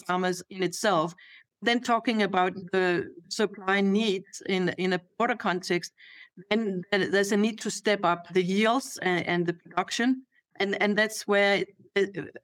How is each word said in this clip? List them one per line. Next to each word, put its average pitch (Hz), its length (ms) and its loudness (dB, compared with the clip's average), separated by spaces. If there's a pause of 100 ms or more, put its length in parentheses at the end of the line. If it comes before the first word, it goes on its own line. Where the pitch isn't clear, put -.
farmers 180 460 0
in 190 100 -6
itself. 175 540 0 (460)
Then 233 200 0
talking 233 400 0
about 185 320 2 (180)
the 180 400 0 (180)
supply 202 520 0
needs 196 680 0
in, 185 300 0
in 185 160 0
a 180 80 -2 (160)
broader 240 180 0
context, 180 580 -4 (560)
then 208 340 0 (100)
th-, 190 160 2
there's 196 220 2
a 220 60 2
need 220 240 2
to 208 100 -6
step 202 340 -2
up 170 280 0
the 185 100 2
yields 220 580 0
and, 180 260 -2
and 175 180 0
the 170 80 0
production. 233 680 -2 (380)
And, 196 200 -2
and 208 160 2
that's 214 300 -2
where, 202 380 4 (300)
uh, 196 100 4 (380)